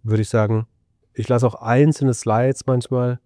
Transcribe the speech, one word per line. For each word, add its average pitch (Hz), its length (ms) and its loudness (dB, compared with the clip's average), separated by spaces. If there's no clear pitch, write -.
würde 110 180 0
ich 104 80 -4
sagen. 110 380 0
Ich 110 120 -8
lasse 120 200 2
auch 113 80 -2
einzelne 135 580 2
Slides 120 540 -2
manchmal 123 580 -2